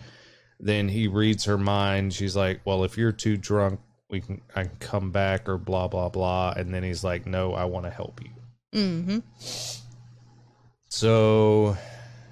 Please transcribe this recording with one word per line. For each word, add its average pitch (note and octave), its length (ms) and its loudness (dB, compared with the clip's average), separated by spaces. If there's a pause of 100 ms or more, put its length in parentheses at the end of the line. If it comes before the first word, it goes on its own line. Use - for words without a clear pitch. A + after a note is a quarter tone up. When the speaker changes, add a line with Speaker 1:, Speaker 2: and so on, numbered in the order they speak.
(640)
Speaker 1:
Then G#2 220 0
he G#2 220 0
reads G#2+ 360 2
her G2+ 120 2
mind. G2 560 2
She's G2 240 -4
like, F#2+ 280 0
"Well, F#2+ 200 0
if - 120 -4
you're A2+ 140 2
too G#2+ 240 0
drunk, G2 460 0 (280)
we F#2+ 120 -6
can, G2 200 -10 (140)
I F#2+ 80 -2
can - 160 -8
come F#2+ 320 -4
back," F#2+ 380 0
or F#2+ 80 0
blah, F2+ 320 -2
blah, F2+ 180 -2
blah. F#2 480 0
And F2+ 180 -6
then F#2 100 -4
he's F2+ 200 -4
like, F2 240 -2
"No, F#2 260 -2
I F2+ 120 -2
wanna F2 240 -6
help - 340 -12
you." - 60 -18 (440)
Speaker 2:
Mm-hmm. F#3+ 460 -2 (1700)
Speaker 1:
So G#2+ 880 6 (540)